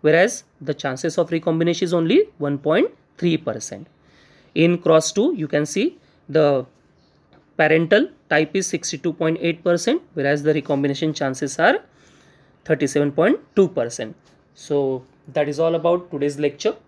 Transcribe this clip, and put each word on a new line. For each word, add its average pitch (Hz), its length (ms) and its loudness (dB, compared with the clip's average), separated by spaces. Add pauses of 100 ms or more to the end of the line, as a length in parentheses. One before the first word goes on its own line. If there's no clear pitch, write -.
whereas 165 440 2 (180)
the 147 100 -8
chances 151 460 -4
of 165 120 0
recombination 165 540 -2
is 165 80 -2
only 175 300 2 (160)
one 143 180 -2
point 170 320 0 (300)
three 170 180 0
percent. 107 500 -8 (720)
In 170 220 4
cross 160 340 2
two, 269 240 2
you 156 100 -6
can 147 180 -2
see 214 340 -4 (300)
the 143 380 2 (920)
parental 165 520 4 (200)
type 156 280 0
is 190 100 -2
sixty-two 160 460 -6
point 160 280 -2
eight 170 220 -4
percent, 175 400 0 (120)
whereas 143 280 0
the 151 100 2
recombination 143 640 -2
chances 135 460 -4
are 262 180 4 (840)
thirty-seven 147 480 0
point 180 260 2 (160)
two 190 140 4
percent. 117 480 -6 (380)
So 135 500 -2 (240)
that 147 200 -2
is 147 120 -6
all 165 160 2
about 175 340 -2
today's 143 300 -4
lecture. 147 340 -2 (140)